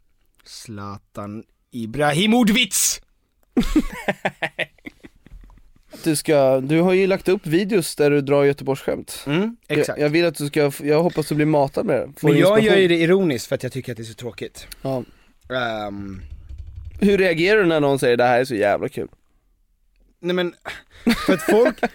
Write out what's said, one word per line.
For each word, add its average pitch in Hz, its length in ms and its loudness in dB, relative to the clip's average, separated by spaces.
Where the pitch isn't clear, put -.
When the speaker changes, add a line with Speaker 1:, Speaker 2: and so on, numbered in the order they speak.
Speaker 1:
Zlatan 104 1000 -14
Ibrahimovic! 175 1300 0
<laughs> - 680 -2
Speaker 2:
Du 160 120 0
ska, 135 440 2
du 151 200 2
har 185 120 4
ju 190 140 2
lagt 185 220 -2
upp 196 180 0
videos 185 500 0
där 147 140 4
du 147 100 4
drar 143 240 2
Göteborgsskämt. 135 840 -4
Speaker 1:
Mm, 190 300 -2
exakt. 147 200 0
Speaker 2:
Jag, 147 80 0
jag 147 40 0
vill 170 160 2
att 165 80 -2
du 147 120 -6
ska, 143 260 0
jag 151 200 2
hoppas 165 260 -2
du 156 60 -4
blir 151 120 2
matad 147 400 0
med 156 100 0
det. 127 240 -6
Får 151 80 0
Speaker 1:
Men 147 100 6
jag 190 200 6
Speaker 2:
inspiration. 214 60 4
Speaker 1:
gör 208 120 4
ju 190 120 4
det 170 80 2
ironiskt 165 500 2
för - 80 -6
att - 80 -4
jag 127 100 -6
tycker 127 200 -10
att 113 40 -16
det 117 60 -12
är - 20 -16
så 110 100 -18
tråkigt. - 520 -14
Speaker 2:
Ja. 135 200 -6
Speaker 1:
Ehm. 104 640 -8
Speaker 2:
Hur 202 180 4
reagerar 185 420 2
du 190 60 2
när 165 140 2
någon 139 180 2
säger, 123 180 2
"Det 123 80 4
här 123 160 4
är 135 40 2
så 135 100 -6
jävla 101 340 2
kul"? 104 200 -10
Speaker 1:
Nej, 175 140 -4
men, 180 200 -2
för 294 80 2
att - 80 -2
folk 262 380 2